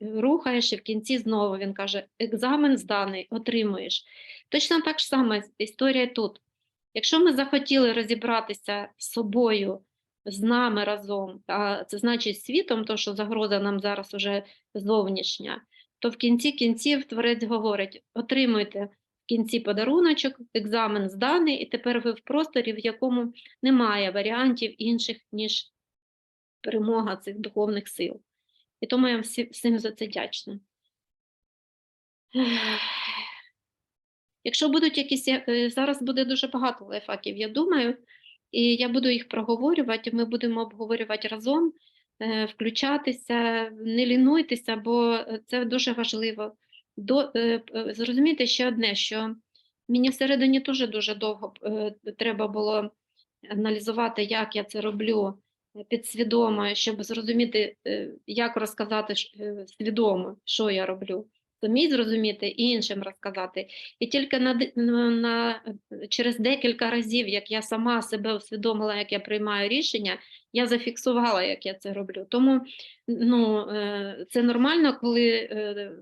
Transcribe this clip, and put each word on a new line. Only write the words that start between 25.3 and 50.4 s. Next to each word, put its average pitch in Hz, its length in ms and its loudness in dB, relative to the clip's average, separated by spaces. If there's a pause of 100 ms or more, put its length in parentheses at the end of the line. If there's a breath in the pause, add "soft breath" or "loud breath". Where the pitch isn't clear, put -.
ніж 214 400 -4 (880)
перемога 214 560 -2
цих 202 220 -12
духовних 208 500 -4
сил". - 320 -6 (600)
І 226 60 -6
тому 254 220 4
я 247 60 2
вам 226 80 -2
всі-, 233 280 -6
всім 233 280 2
за 220 140 -4
це 220 140 -8
вдячна. - 540 -8 (3750 loud breath)
Якщо 269 240 2
будуть 302 300 4
якісь, 277 300 -2
е, 240 420 2
зараз 277 320 0
буде 262 220 0
дуже 262 220 0
багато 254 380 -4
лайфхаків, 202 520 -8
я 214 120 -4
думаю, 262 480 2 (540 loud breath)
і 240 240 4
я 247 140 0
буду 247 200 0
їх 240 200 0
проговорювати, 233 840 0
ми 233 120 0
будемо 226 380 -2
обговорювати 220 640 -4
разом, 269 440 0 (480 soft breath)
е, 220 240 0
включатися, 233 1300 -2
не 226 360 0
лінуйтеся, 254 720 4
бо, 233 360 2
е, 220 340 -4
це 247 180 -2
дуже 247 280 0
важливо. 220 600 -4 (440 soft breath)
До, 269 400 2
е, 233 220 2
п-, 226 360 -8
зрозумійте 254 520 4
ще 247 220 2
одне, 226 260 0
що 220 400 -2 (540 soft breath)
мені 247 200 4
всередині 269 520 4